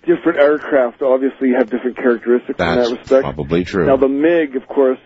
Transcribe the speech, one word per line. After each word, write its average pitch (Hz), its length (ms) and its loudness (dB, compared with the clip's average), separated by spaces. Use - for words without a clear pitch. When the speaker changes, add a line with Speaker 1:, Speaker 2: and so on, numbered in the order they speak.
Speaker 1:
different 170 320 0
aircraft 143 640 0
obviously 131 540 0
have 120 140 0
different 120 260 -6
characteristics 120 600 -2
in 90 60 0
Speaker 2:
That's 117 260 0
Speaker 1:
that 123 80 -6
respect. 135 240 2
Speaker 2:
probably 73 420 -4
true. 90 220 -2
Speaker 1:
Now, - 100 4
the 135 120 2
mig, 147 460 0
of 127 140 -6
course 131 380 0